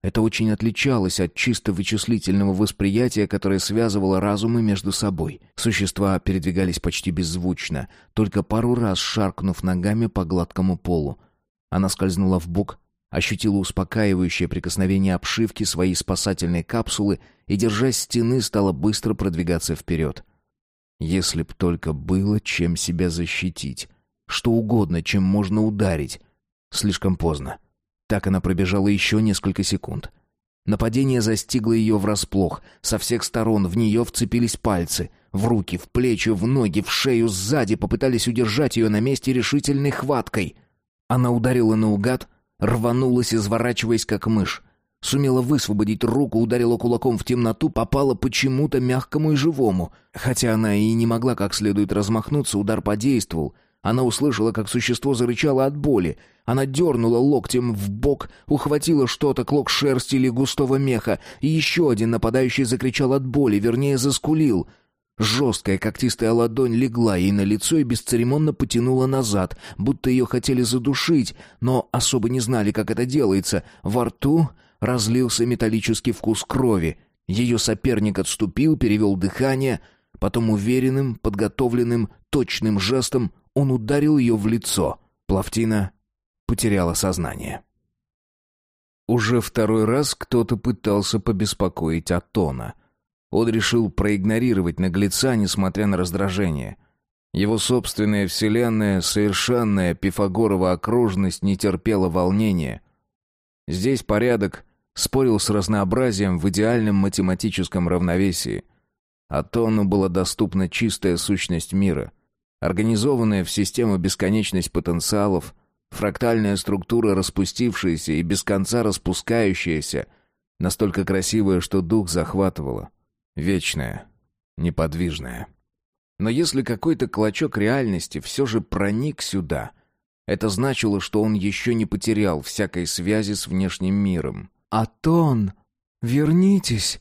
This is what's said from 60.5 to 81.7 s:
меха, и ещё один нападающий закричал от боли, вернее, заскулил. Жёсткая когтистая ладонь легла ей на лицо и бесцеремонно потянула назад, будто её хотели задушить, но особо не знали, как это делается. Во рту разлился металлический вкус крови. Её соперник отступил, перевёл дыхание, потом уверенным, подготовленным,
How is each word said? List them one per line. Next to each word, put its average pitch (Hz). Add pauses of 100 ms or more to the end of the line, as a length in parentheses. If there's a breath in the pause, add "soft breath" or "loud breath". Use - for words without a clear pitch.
меха, 127 (200 loud breath)
и 131
ещё 156
один 113
нападающий 120
закричал 127
от 135
боли, 123
вернее, 127
заскулил. 139 (520 soft breath)
Жёсткая 110
когтистая 113
ладонь 117
легла 117
ей 92
на 101
лицо 104
и 147
бесцеремонно 127
потянула 131
назад, 110 (220 loud breath)
будто 131
её 127
хотели 123
задушить, 127 (240 loud breath)
но 123
особо 117
не 127
знали, 110
как 104
это 117
делается. 107 (220 loud breath)
Во 120
рту 156 (320 soft breath)
разлился 117
металлический 113
вкус 107
крови. 107 (300 soft breath)
Её 120
соперник 107
отступил, 123
перевёл 107
дыхание, 131 (380 soft breath)
потом 113
уверенным, 127
подготовленным, 117 (220 soft breath)